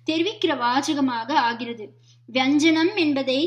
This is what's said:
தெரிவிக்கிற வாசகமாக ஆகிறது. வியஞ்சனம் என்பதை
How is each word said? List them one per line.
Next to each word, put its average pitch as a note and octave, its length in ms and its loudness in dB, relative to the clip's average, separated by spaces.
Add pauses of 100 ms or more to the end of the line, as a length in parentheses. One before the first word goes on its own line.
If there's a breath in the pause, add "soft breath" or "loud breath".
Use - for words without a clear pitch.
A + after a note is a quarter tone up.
தெரிவிக்கிற E4+ 520 -2
வாசகமாக B3+ 720 -2 (120)
ஆகிறது. A#3 460 -4 (420 soft breath)
வியஞ்சனம் D4+ 680 2
என்பதை C4+ 500 0